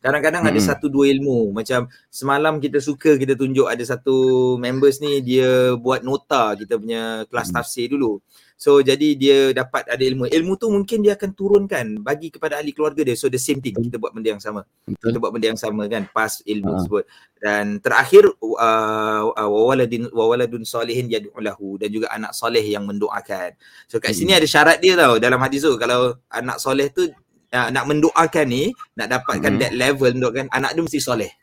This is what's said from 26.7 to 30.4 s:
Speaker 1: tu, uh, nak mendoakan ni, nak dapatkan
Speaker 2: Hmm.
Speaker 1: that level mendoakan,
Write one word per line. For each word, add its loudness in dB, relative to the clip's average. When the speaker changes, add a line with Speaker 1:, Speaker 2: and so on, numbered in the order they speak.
Speaker 1:
tu, -2
uh, 0
nak -2
mendoakan 2
ni, -2
nak -6
dapatkan -2
Speaker 2:
Hmm. 0
Speaker 1:
that -2
level 2
mendoakan, -2